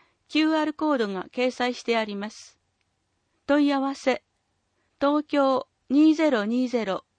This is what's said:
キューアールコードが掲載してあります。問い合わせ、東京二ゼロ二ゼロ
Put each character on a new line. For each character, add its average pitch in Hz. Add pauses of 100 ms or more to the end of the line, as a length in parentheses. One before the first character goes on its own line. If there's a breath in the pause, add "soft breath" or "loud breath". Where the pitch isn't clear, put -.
(280)
キ 294
ュ 311
ー 311
ア -
ー 302
ル 302
コ 311
ー 277
ド 226
が 190
掲 247
載 247
し -
て 233
あ 220
り 208
ま 202
す。 - (880)
問 285
い 285
合 277
わ 277
せ、 - (760)
東 294
京 269 (220)
二 311
ゼ 311
ロ 220
二 247
ゼ 233
ロ 185 (140)